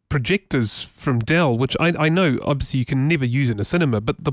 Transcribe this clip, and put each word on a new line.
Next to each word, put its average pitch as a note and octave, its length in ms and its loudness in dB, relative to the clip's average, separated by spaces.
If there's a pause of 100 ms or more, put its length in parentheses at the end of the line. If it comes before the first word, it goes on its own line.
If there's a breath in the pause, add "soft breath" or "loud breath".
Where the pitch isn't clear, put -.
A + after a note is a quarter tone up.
projectors C3+ 720 -2
from - 360 -4
Dell, D3 360 2
which B2+ 260 -2
I, D#3+ 180 2
I D#3 100 2
know E3 320 2
obviously C3+ 380 -2
you B2 60 -2
can C3+ 240 0
never D3 160 0
use B2 240 0
in G#2 100 -2
a G2 60 -2
cinema, C#3+ 340 0
but A2 240 -6
the, D3 100 -2